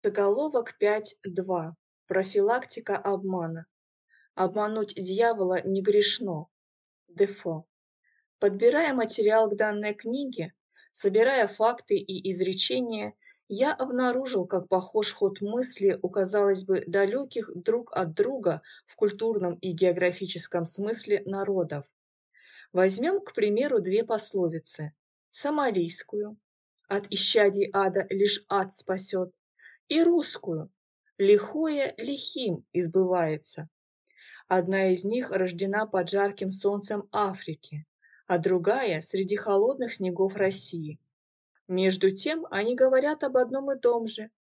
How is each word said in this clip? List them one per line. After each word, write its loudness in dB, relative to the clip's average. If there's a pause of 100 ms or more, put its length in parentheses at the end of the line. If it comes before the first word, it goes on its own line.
Заголовок 0
пять 0
два. -4 (320)
Профилактика 0
обмана. -4 (680)
Обмануть -2
дьявола 2
не 0
грешно. 2 (640)
Дефо. -2 (760)
Подбирая 4
материал 2
к -2
данной -2
книге, -6 (400)
собирая 2
факты 0
и -6
изречения, -2 (360)
я 0
обнаружил, -2
как -4
похож 0
ход -2
мысли 0
у, -4
казалось 0
бы, 0
далёких -2
друг -2
от -2
друга 0 (240)
в -20
культурном 0
и -6
географическом 0
смысле -4
народов. -4 (840)
Возьмём, 2
к -12
примеру, 2
две 0
пословицы. -4 (380)
Сомалийскую: -2 (500)
«От -4
исчадий 4
ада 2
лишь 2
ад -2
спасёт», -4 (540)
и 4
русскую: 0 (460)
«Лихое 2
лихим -6 (100)
избывается». 0 (800)
Одна 2
из 0
них -2
рождена 0
под -2
жарким 0
солнцем -4
Африки, -6 (400)
а 2
другая – 2
среди -4
холодных 0
снегов -2
России. -4 (680)
Между 2
тем -4
они 0
говорят 2
об 0
одном 0
и -4
том 2
же. -8 (120)